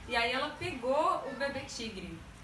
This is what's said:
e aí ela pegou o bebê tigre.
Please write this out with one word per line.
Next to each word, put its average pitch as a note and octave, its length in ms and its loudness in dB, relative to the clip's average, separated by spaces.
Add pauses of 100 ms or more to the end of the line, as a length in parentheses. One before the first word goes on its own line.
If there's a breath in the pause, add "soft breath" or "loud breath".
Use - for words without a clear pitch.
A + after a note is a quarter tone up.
e A#3+ 80 0
aí A#3 160 4
ela C#4+ 260 2
pegou D4+ 720 4
o C4+ 80 -4
bebê C#4 220 0
tigre. F#3 580 -6 (240)